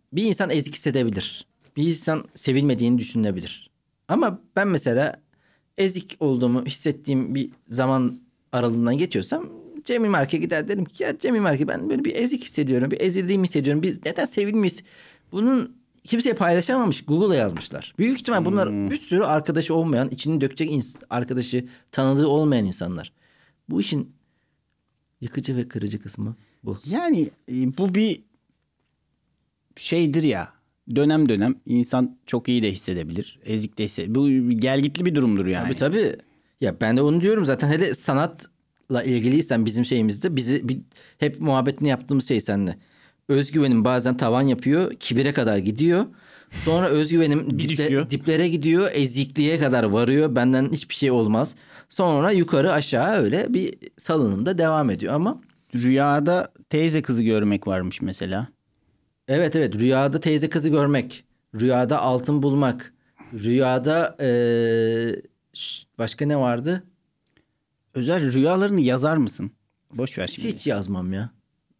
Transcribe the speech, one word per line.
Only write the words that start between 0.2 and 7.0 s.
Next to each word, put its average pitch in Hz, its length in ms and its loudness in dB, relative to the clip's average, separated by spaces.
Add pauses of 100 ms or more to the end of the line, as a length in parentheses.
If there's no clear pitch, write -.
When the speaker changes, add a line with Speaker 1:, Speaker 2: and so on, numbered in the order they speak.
Speaker 1:
insan 196 260 0
ezik 147 240 -2
hissedebilir. 117 720 -2 (300)
Bir 147 100 0
insan 160 380 -2 (100)
sevilmediğini 127 640 2
düşünebilir. 104 720 -4 (380)
Ama 208 300 0 (180)
ben 202 120 2
mesela 139 520 0 (580)
ezik 190 420 -4
olduğumu 127 460 0
hissettiğim 135 680 -4